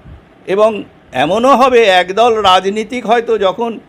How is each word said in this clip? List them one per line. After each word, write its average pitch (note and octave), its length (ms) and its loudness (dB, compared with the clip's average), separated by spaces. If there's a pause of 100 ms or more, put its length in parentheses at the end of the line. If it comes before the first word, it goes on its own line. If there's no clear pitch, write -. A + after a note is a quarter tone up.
(480)
এবং G#3 360 0 (280)
এমনও G#3 440 0
হবে A#3+ 280 2
একদল G3 500 2
রাজনীতিক G#3 720 -2
হয়তো A#3 300 0
যখন G3 520 -4